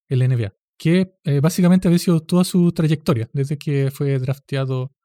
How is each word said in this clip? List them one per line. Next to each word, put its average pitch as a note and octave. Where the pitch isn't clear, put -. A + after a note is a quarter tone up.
en C3+
la B2+
N B2+
B A2+
A, -
que, F#3
eh, C#3+
básicamente F3
había F3
sido E3+
toda F3
su F3
trayectoria, D#3
desde C#3+
que C#3
fue C#3
drafteado, C3